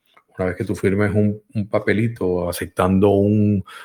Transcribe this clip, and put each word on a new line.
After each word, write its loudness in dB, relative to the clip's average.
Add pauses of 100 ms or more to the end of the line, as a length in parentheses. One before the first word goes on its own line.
(380)
Una -4
vez -4
que -6
tú -4
firmes 0
un, 0 (120)
un -4
papelito -2
aceptando 0
un, 2 (200)